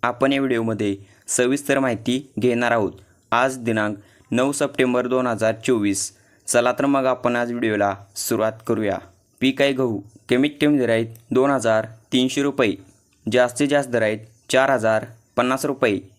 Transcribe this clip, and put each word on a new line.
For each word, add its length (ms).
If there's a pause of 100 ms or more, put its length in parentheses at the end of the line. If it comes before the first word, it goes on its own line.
आपण 300
या 60
व्हिडिओमध्ये 560 (320)
सविस्तर 520
माहिती 380 (220)
घेणार 320
आहोत. 200 (400)
आज 260
दिनांक 400 (340)
नऊ 200
सप्टेंबर 560
दोन 200
हजार 300
चोवीस. 540 (360)
चला 240
तर 140
मग 200
आपण 300
आज 160
व्हिडिओला 420 (240)
सुरुवात 500
करूया. 300 (440)
पीक 200
आहे 120
गहू, 260 (300)
कमीत 220 (100)
कमी 180
दर 100
आहेत 180 (240)
दोन 180
हजार 360 (280)
तीनशे 280
रुपये, 340 (500)
जास्तीत 420
जास्त 220
दर 120
आहेत 180 (300)
चार 200
हजार 360 (320)
पन्नास 280
रुपये 340 (200)